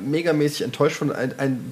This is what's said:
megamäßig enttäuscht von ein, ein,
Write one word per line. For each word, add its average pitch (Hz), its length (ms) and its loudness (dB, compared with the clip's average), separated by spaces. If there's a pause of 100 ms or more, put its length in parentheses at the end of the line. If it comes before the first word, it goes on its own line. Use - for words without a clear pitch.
megamäßig 151 600 2
enttäuscht 147 340 2
von 147 140 0
ein, 127 260 -2
ein, 135 340 -2